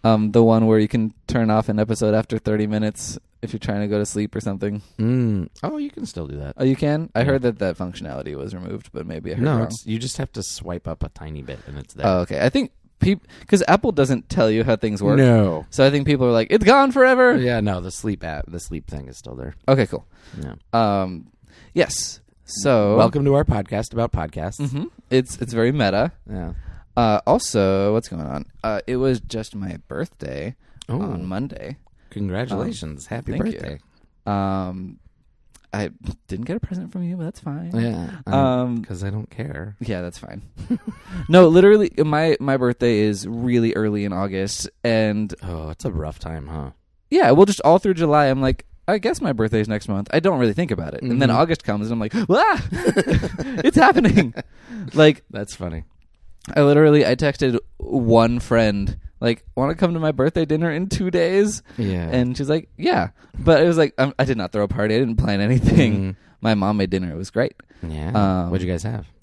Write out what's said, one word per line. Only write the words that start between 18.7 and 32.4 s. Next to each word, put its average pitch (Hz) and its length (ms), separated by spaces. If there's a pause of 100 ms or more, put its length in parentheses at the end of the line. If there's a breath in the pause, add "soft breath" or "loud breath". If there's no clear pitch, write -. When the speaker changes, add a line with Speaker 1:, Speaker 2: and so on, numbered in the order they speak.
Speaker 2:
thing 69 220
is 64 80
still 64 180
there. 64 200 (120)
Speaker 1:
Okay, 135 200
cool. - 200 (340 loud breath)
Speaker 2:
Yeah. 65 120 (200)
Speaker 1:
Um, 98 540 (460 soft breath)
yes. - 480 (280)
So 107 460
Speaker 2:
Welcome 120 300
to 139 80
our 143 100
podcast 110 480
about 117 220
podcasts. 82 480
Speaker 1:
Mm-hmm. 143 240 (240)
It's, 127 320
it's 120 100
very 117 220
meta. 117 400 (180)
Speaker 2:
Yeah. 87 220 (420 soft breath)
Speaker 1:
Uh, 110 320
also, 101 680
what's 117 140
going 82 180
on? 69 200 (180)
Uh, 107 240
it 127 80
was 127 240
just - 340
my 95 240 (120)
birthday 76 680 (320 loud breath)
Speaker 2:
Oh. 120 140
Speaker 1:
on 104 260
Monday. 117 480 (340)
Speaker 2:
Congratulations. 101 1000